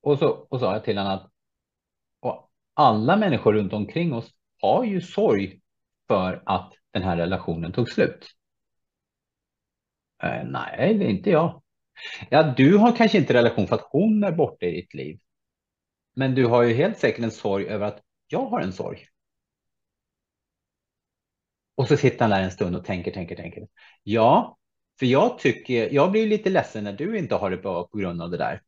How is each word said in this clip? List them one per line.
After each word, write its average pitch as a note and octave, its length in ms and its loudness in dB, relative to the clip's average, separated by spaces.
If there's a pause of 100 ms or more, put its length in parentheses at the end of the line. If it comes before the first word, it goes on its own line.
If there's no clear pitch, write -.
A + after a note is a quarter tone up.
Och C#3+ 180 0
så, C#3+ 100 2
och - 300 -6
så A#2 60 0
sa F#2+ 80 0
jag G#2+ 100 -6
till G2+ 140 -4
honom G2 160 -2
att, - 180 -10 (880)
"Och - 320 -8 (220)
alla B2+ 440 4
människor C3+ 360 2
runt G2+ 200 -2
omkring D3+ 400 -4
oss - 180 -10 (300)
har - 220 2
ju G3 180 -4
sorg A2 600 -2 (460)
för F#2 380 0
att F#2 280 -4 (180)
den F#2 120 -4
här F2+ 140 0
relationen E2+ 540 -4
tog A#2+ 180 -2
slut." - 380 -2 (2000)
"Eh, - 220 -6
nej, C2+ 480 -2
det G3+ 120 0
är A#2+ 40 0
inte G2+ 200 -2
jag." D#3+ 320 0 (680)
"Ja, D3+ 280 4
du D3+ 200 6
har A#3 180 6
kanske A3 220 4
inte B2 160 2
relation A#2 340 4
för A2+ 80 0
att - 160 -8
hon G#3 320 2
är F#3+ 80 0
borta D#3 340 -2
i F2 60 -2
ditt - 220 -10
liv. D2 260 -12 (960)
Men C3 200 0
du C3 100 4
har A#2+ 180 4
ju A#2 100 4
helt F3+ 240 0
säkert B2 260 -2
en A2 80 -4
sorg G2 360 -2
över G#2 200 -4
att - 140 -8 (260)
jag C4 180 -4
har G#3+ 160 -4
en F#2+ 120 -6
sorg." - 320 -10 (2750)
Och C3 120 0
så D3 100 6
sitter - 240 2
han A2+ 80 4
där F#2+ 140 2
en F#2 80 -4
stund F2+ 240 -4
och F2+ 100 -8
tänker, F2+ 260 -6
tänker, F2+ 240 -10
tänker. F2 320 -16 (360)
"Ja, A2+ 540 2 (420)
för C3+ 60 -2
jag C3 340 2
tycker, A#2 540 0
jag D#3 180 4
blir A3 160 2
lite G#3 220 0
ledsen C3+ 340 -2
när G2+ 100 -8
du G3 240 -6
inte A#2 180 -2
har F#2+ 140 -2
det F#2 80 -4
bra F2+ 300 -6
på G#2+ 100 -12
grund F2 240 -4
av E2+ 100 -8
det F2 60 -6
där." B1+ 300 -6